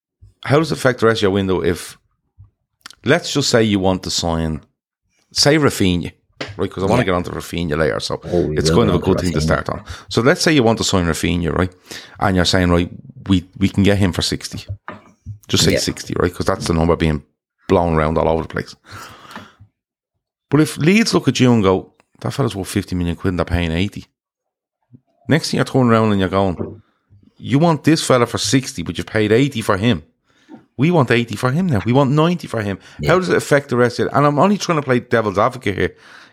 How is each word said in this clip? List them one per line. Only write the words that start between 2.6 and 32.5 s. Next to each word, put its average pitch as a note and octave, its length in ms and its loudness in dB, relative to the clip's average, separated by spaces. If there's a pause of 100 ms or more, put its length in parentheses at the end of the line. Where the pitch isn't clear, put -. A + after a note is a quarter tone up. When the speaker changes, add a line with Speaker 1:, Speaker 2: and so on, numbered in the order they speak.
Speaker 1:
let's E3+ 260 0
just C#3+ 200 -2
say A#2 100 4
you G#2 160 2
want F#2 260 0
to E2+ 60 -8
sign, E2 560 -4 (680)
say D3 260 2
Rafinha, G2 540 0 (460)
right? G2 140 -4
'Cause F2+ 120 -6
I G2 40 -2
wanna A#2 140 2
Speaker 2:
Yeah. - 40 0
Speaker 1:
get F#2 100 0
onto E2+ 160 -4
Rafinha E2 460 -6
later, C#2 220 -2
so - 240 -8
Speaker 2:
Oh, E2 240 0
we D2+ 100 -4
Speaker 1:
it's D2 120 0
Speaker 2:
will E2 80 4
Speaker 1:
kind A2 120 4
of F2+ 60 2
a E2 40 2
Speaker 2:
get - 80 -2
onto F#2+ 60 2
Speaker 1:
good - 80 -2
thing F2+ 120 -2
to D#2 60 0
Speaker 2:
Rafinha. - 20 0
Speaker 1:
start D#2 280 -2
on. - 140 -8 (260)
So - 120 0
let's D3+ 200 2
say E3 120 2
you C3+ 100 4
want A2 160 2
to G2 40 -2
sign F2+ 220 0
Rafinha, E2+ 480 -2
right? F2+ 200 0 (460)
And F#2+ 160 0
you're F2 100 4
saying, F2+ 240 2
"Right, F2 200 2 (380)
we, F#2 200 2 (100)
we G2 120 0
can G2+ 140 0
get G2+ 140 4
him F#2+ 140 2
for D#2+ 100 -2
sixty." - 440 -6 (840)
Just - 160 0
say F#2+ 100 4
Speaker 2:
Yeah. - 60 0
Speaker 1:
sixty, - 400 -8
right? F2+ 140 0
'Cause F#2 120 -6
that's - 220 -2
the F2 60 2
number E2 220 2
being D#2 280 0 (440)
blown E2+ 280 2
around D#2 220 0
all D#2+ 120 0
over D#2+ 140 0
the D2+ 60 -10
place. - 260 -10 (1700)
But C#3+ 120 2
if D3+ 160 -2
Leeds G3+ 360 2
look F3 140 0
at B2 120 -2
you B2+ 120 4
and A2+ 120 4
go, F#2+ 300 2 (260)
"That A#2+ 120 -6
fella's A#2 240 -4
worth F#2+ 120 -8
fifty - 280 -4
million F2 200 -2
quid F#2+ 160 -2
and F2 80 -4
they're E2 60 -2
paying F2 260 -2
eighty." F2+ 340 -4 (1200)
Next D3+ 220 0
thing - 80 -2
you're C3 80 0
turning B2+ 240 2
around A2 220 4
and G2+ 80 2
you're F#2 100 0
going, F#2+ 520 -2 (560)
"You G#2+ 200 -2
want D#3+ 280 2
this D#3 200 2
fella A#2+ 220 2
for - 100 -8
sixty, B2+ 460 -2
but F2 140 -8
you've F2+ 100 -8
paid G#2+ 240 0
eighty A#2+ 300 2
for G#2 160 0
him. G2 260 0 (720)
We D#3 140 2
want D3 200 2
eighty A#2+ 240 0
for B2+ 160 -2
him F3+ 160 -2
now. A2+ 180 0
We A#2 80 2
want C3+ 180 4
ninety D#3+ 360 0
for A2+ 140 -6